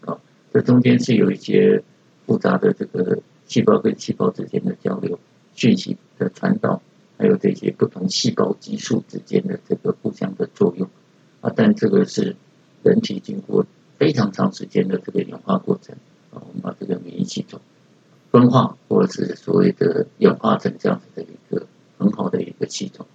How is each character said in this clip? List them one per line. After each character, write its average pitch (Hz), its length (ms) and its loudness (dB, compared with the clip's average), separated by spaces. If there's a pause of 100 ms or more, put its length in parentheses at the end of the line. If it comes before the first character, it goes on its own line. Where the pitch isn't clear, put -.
啊， - 120 -10 (360)
这 - 80 2
中 123 180 4
间 123 200 4
是 117 160 0
有 98 160 4
一 98 40 -4
些 98 480 2 (420)
复 113 120 0
杂 92 200 0
的 98 140 2
这 - 140 -6
个 92 340 -2 (260)
细 - 160 0
胞 - 160 4
跟 104 220 -2
细 - 140 -6
胞 - 180 0
之 - 140 -10
间 - 180 -6
的 95 180 -4
交 95 180 -4
流、 - 200 -6 (340)
讯 107 220 4
息 - 220 -6 (200)
的 - 120 -2
传 - 300 -2
导， - 220 -2 (360)
还 104 80 0
有 98 100 6
这 98 180 0
些 - 180 -2
不 - 140 0
同 - 220 -6
细 - 240 0
胞 - 300 0
激 - 160 -10
素 - 320 -2
之 - 100 -10
间 - 260 0
的 - 220 -6
这 - 80 0
个 - 260 -4
互 - 120 -4
相 95 240 -6
的 90 180 -4
作 92 220 2
用。 95 100 -4 (540)
啊， - 120 -4
但 107 220 4
这 110 140 0
个 95 160 4
是 101 320 -4 (460)
人 - 180 4
体 214 180 -6
经 - 260 -10
过 98 200 0 (320)
非 151 160 2
常 104 180 0
长 98 220 -2
时 95 120 -12
间 95 220 0
的 95 100 -2
这 - 140 -10
个 - 100 -2
演 - 180 -10
化 95 180 -2
过 - 240 -2
程， - 120 -20 (380)
啊， - 80 -18
我 - 140 -20
们 - 80 -8
把 185 180 -8
这 196 60 -10
个 190 180 -4
免 175 160 -16
疫 190 60 0
系 - 240 -10
统 - 100 -18 (720)
分 123 180 6
化， - 280 2 (100)
或 98 180 2
者 - 60 -4
是 90 240 -8
所 92 200 -4
谓 92 180 4
的 90 340 0 (120)
演 - 140 4
化 107 220 0
成 95 240 -4
这 - 80 -2
样 95 140 -2
子 - 120 -20
的 - 80 -12
一 - 320 -12
个 - 120 -6 (320)
很 98 160 0
好 98 160 -6
的 - 120 -4
一 - 100 -8
个 - 160 -8
系 - 280 -10
统 - 200 -18